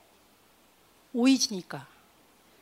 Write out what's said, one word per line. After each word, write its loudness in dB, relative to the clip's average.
오이지니까. 0